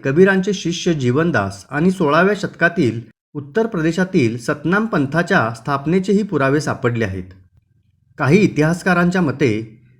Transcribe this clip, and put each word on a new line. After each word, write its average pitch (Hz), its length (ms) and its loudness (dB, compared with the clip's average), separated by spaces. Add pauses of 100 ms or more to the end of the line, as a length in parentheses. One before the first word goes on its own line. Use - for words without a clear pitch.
कबीरांचे 190 480 2
शिष्य 170 420 -4
जीवनदास 127 760 -2
आणि 156 200 0
सोळाव्या 180 460 2
शतकातील 170 640 0 (340)
उत्तर 143 320 -4
प्रदेशातील 170 720 0
सतनाम 170 480 -2
पंथाच्या 160 680 0
स्थापनेचेही 190 680 0
पुरावे 143 380 0
सापडले 120 440 -2
आहेत. 92 200 -6 (920)
काही 151 200 4
इतिहासकारांच्या 175 840 2
मते 123 600 -2 (180)